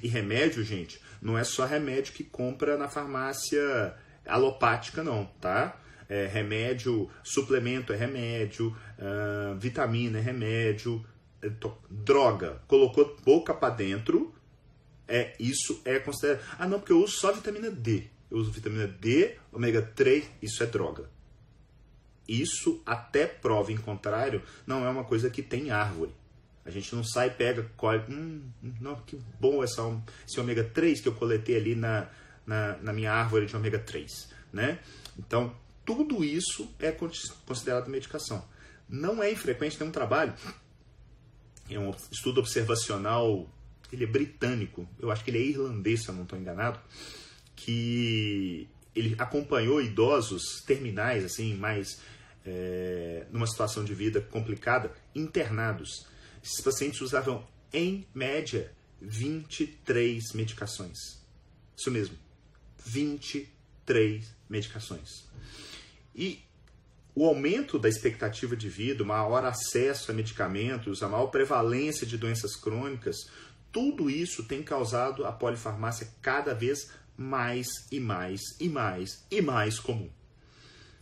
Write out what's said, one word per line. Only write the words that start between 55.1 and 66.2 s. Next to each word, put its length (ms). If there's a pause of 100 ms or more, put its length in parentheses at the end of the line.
internados. 920 (360)
Esses 200
pacientes 380
usavam, 460 (260)
em 420
média, 580 (280)
vinte 600
e 60
três 680
medicações. 880 (560)
Isso 140
mesmo, 260 (680)
vinte 540
e 100 (360)
três 500 (140)
medicações. 760 (920)
E 280 (720)